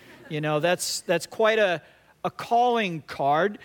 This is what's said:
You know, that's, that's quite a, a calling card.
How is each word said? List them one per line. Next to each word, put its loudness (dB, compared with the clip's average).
You -6
know, 0
that's, -2
that's 0
quite 2
a, 2
a -2
calling 0
card. 0